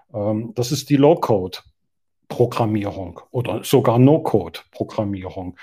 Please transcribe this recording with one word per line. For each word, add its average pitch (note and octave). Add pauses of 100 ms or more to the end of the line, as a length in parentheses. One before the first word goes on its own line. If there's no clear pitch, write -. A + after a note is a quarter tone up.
(140)
Ähm, G#2+
das B2+
ist D3
die C#3+
Low-Code. C3+ (760)
Programmierung G2+ (120)
oder A2+
sogar A#2+
No-Code-Programmierung. G2+